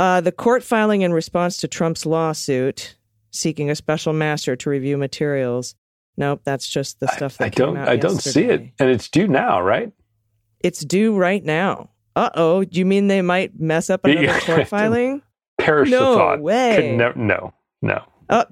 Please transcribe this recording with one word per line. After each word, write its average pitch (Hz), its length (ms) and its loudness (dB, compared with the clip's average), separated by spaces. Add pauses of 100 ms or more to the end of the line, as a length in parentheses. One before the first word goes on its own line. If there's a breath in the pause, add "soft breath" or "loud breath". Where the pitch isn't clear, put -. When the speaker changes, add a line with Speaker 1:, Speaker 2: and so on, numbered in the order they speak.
Speaker 1:
Uh, 185 200 4
the 175 120 0
court 240 320 0
filing 214 380 2
in 175 100 2
response 175 460 -2
to - 100 -4
Trump's 165 360 -2
lawsuit 151 920 -2 (340)
seeking 151 400 -4
a 151 60 -2
special 156 360 -2
master 151 440 -2
to 147 140 -8
review 139 260 -2
materials. 135 800 -4 (400)
Nope, 143 280 -2
that's 139 240 -4
just - 300 -6
the 135 140 -4
Speaker 2:
I, - 40 -10
Speaker 1:
stuff 139 220 -8
that 127 60 -4
Speaker 2:
I 107 60 -2
Speaker 1:
came 123 160 2
Speaker 2:
don't, - 100 -4
Speaker 1:
out 139 120 -4
Speaker 2:
I 123 80 4
don't 175 220 0
see 139 220 0
it, 240 100 2
Speaker 1:
yesterday. 127 300 -2
Speaker 2:
and 131 100 4
it's 120 180 0
due 190 200 2
now, 135 340 2
right? 131 300 0 (680)
Speaker 1:
It's 175 240 -2
due 208 300 2
right 185 300 0
now. 156 460 -2 (260)
Uh-oh, 180 480 2
do 180 140 -4
you 185 60 2
mean 196 220 2
they 196 160 2
might 180 360 -2
mess 160 300 0
up 185 140 0
Speaker 2:
<laughs> - 40 -2
Yeah. 151 140 4
Speaker 1:
another 139 200 0
court 160 280 0
filing? 233 540 -2 (360)
Speaker 2:
Perish 151 320 4
Speaker 1:
No 254 220 4
Speaker 2:
the 214 60 4
thought. 90 220 2
Speaker 1:
way. 220 360 2
Speaker 2:
Could 123 400 0
ne-, 123 100 -2
no, - 280 -2 (260)
no. - 240 -2 (240)
Speaker 1:
Oh, 226 240 2